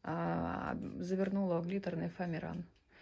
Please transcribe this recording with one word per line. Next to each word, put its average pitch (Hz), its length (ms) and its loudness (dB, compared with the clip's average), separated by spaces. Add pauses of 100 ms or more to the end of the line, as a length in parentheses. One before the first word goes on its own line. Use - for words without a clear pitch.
А, 170 720 0 (220)
завернула 190 600 2
в 170 80 0
глиттерный 175 420 0
фоамиран. 170 560 -2 (360)